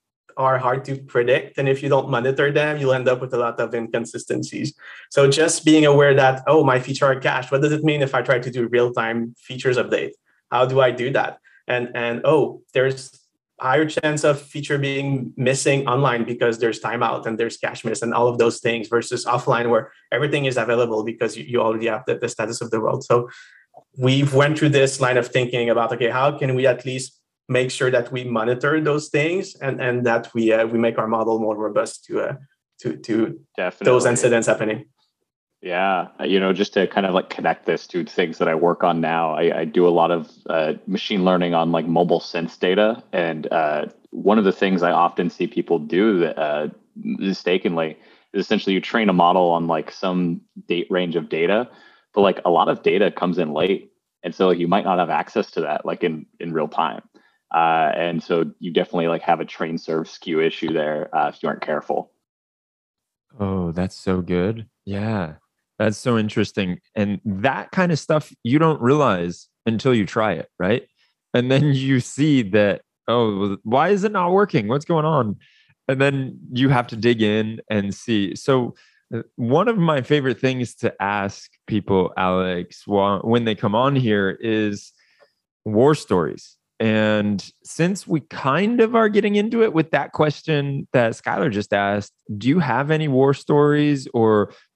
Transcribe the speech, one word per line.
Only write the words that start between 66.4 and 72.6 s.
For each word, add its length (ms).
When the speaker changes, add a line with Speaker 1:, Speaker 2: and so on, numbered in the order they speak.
Speaker 3:
And 300
that 460
kind 220
of 60
stuff 340
you 160
don't 220
realize 680
until 300
you 100
try 280
it, 160
right? 300
And 180
then 140
<laughs> 80
you 280
see 500
that, 320